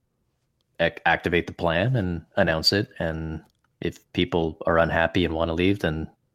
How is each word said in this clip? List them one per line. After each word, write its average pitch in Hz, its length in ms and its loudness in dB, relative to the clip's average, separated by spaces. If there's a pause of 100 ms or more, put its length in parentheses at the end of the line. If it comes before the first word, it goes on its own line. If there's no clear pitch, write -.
(800)
ac-, 82 160 0 (100)
activate 82 400 2
the 90 60 -12
plan 90 440 0
and 90 280 -2 (120)
announce 82 360 2
it. 101 160 0 (100)
And 80 440 -6 (380)
if - 200 -6 (120)
people 82 540 0
are 85 120 4
unhappy 82 460 2
and 80 100 -2
wanna 82 200 -2
leave, 92 260 2
then 78 280 -4 (260)